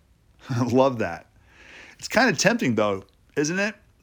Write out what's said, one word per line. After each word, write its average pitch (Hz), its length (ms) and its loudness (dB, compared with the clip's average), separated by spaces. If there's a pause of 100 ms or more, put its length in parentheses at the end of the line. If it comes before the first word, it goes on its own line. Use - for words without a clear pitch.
(220)
<laughs> - 280 -20
I 117 140 0
love 127 340 2
that. 87 300 -6 (680)
It's - 120 -16
kind 233 200 2
of 156 80 -2
tempting, 190 380 0
though, 104 300 -2 (320)
isn't 151 220 -2
it, 208 160 -4 (280)